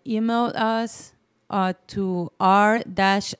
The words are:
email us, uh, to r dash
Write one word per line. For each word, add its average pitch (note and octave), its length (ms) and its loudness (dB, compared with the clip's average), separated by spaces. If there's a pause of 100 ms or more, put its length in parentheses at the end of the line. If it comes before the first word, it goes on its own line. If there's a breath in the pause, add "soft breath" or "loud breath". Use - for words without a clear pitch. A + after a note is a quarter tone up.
email A#3 480 0
us, A3+ 580 -4 (360)
uh, F#3 240 0 (160)
to F#3 500 -4
r G#3 460 4
dash F#3+ 560 0